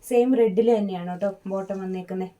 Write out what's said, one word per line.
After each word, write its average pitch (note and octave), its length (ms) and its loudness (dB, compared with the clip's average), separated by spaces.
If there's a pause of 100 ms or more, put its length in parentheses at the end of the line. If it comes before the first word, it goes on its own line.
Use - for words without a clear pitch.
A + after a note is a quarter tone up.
സെയിം B3 300 4
റെഡിൽ A3+ 360 4
തന്നെയാണ് F#3 440 -2
ട്ടോ G3 160 -4 (160)
ബോട്ടം F#3+ 320 -6
വന്നേക്കുന്നത്. F#3 600 -8